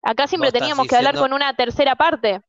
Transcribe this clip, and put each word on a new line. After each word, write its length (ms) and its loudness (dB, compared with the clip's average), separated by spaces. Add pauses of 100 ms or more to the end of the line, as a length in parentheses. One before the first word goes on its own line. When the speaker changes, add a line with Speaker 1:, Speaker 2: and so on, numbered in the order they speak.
Speaker 1:
Acá 260 -2
siempre 200 -2
Speaker 2:
Vos 80 -2
estás 60 0
Speaker 1:
teníamos 260 -2
que 80 0
hablar 180 4
Speaker 2:
diciendo 220 -2
Speaker 1:
con 60 -2
una 140 -2
tercera 400 0
parte. 520 0